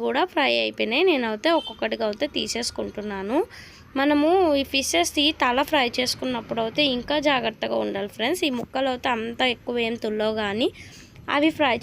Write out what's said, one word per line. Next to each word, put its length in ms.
కూడా 180
ఫ్రై 140
అయిపోయినాయి. 480
నేనైతే 480
ఒక్కొక్కటిగా 540
అయితే 160
తీసేసుకుంటున్నాను. 1000
మనము 300
ఈ 100
ఫిషెస్ది 540
తల 160
ఫ్రై 140
చేసుకున్నప్పుడు 640
అయితే 160
ఇంకా 220
జాగ్రత్తగా 540
ఉండాలి 320
ఫ్రెండ్స్. 320
ఈ 40
ముక్కలు 340
అయితే 220
అంత 220
ఎక్కువ 200
ఏం 40
తుల్లవు, 360
కానీ 280
అవి 220
ఫ్రై 260